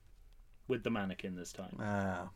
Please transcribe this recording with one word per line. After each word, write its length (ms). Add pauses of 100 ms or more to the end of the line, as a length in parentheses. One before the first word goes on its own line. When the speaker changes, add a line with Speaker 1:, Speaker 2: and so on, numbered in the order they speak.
(680)
Speaker 1:
with 160
the 60
Mannequin 460
this 180
time. 260
Speaker 2:
Ah, 560